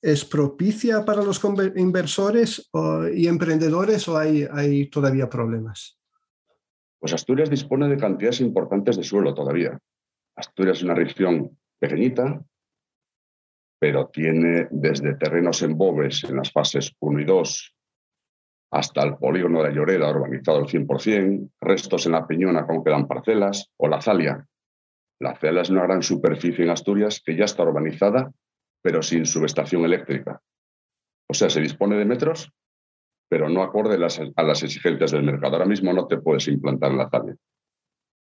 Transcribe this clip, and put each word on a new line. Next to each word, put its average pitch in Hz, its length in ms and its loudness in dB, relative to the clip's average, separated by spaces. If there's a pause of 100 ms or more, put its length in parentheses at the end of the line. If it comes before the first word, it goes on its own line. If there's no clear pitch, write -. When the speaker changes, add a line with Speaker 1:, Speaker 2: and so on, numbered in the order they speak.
Speaker 1:
es 147 220 2
propicia 202 800 0
para 208 200 0
los 196 200 -2
conver-, 196 340 0
inversores 196 960 0
o, 160 340 -2
y 170 200 2
emprendedores 170 800 2
o 165 100 0
hay, 156 340 2
hay 143 380 0
todavía 135 400 0
problemas? 113 720 -6 (1000)
Speaker 2:
Pues 80 140 -4
Asturias 135 360 0
dispone 143 380 0
de 139 100 2
cantidades 107 440 0
importantes 101 560 0
de - 60 -4
suelo 92 320 0
todavía. 73 420 -2 (580)
Asturias - 420 0
es - 60 -6
una 87 120 0
región 85 600 0 (220)
pequeñita, 127 640 -2 (1400)
pero 71 280 0
tiene 80 640 2
desde 73 420 0
terrenos 82 480 0
en 78 160 0
Boves 76 460 0
en 67 140 -6
las 67 140 -6
fases 69 480 -2
uno 73 200 0
y 76 60 -4
dos, - 500 0 (960)
hasta 71 320 -2
el 71 140 -2
polígono 82 440 2
de 76 80 2
la 71 60 -4
Lloreda 76 340 2
urbanizado 67 480 0
al 71 100 0
cien 73 200 -2
por 67 120 -2
cien, 98 520 0 (100)
restos - 460 0
en 82 60 2
la 82 140 -2
Peñona 85 380 0
que 82 80 -4
aún 80 100 -4
quedan 73 240 2
parcelas, 101 680 -2
o 73 100 0
la 76 140 0
Zalia. 78 440 0 (720)
La 65 160 -4
Zalia 85 260 2
es 85 80 -2
una 95 140 4
gran 90 180 2
superficie 85 640 0
en 85 60 2
Asturias 101 520 0
que 80 120 -4
ya 101 100 2
está - 180 -2
urbanizada, 85 680 0 (500)
pero 82 220 0
sin 82 220 0
subestación 82 600 0
eléctrica. - 560 -2 (880)
O - 40 -6
sea, 95 160 2
se 78 120 2
dispone 101 340 0
de 104 100 2
metros, 151 460 -2 (760)
pero 78 200 0
no 92 120 2
acorde 104 360 0
las, 85 240 0 (140)
a 82 80 2
las 76 200 2
exigencias 76 480 0
del 71 120 0
mercado. 71 320 0
Ahora 87 100 2
mismo 95 260 2
no - 160 0
te - 100 0
puedes 76 300 0
implantar 69 440 0
en 67 60 0
la 64 120 -2
Zalia. - 260 -2 (920)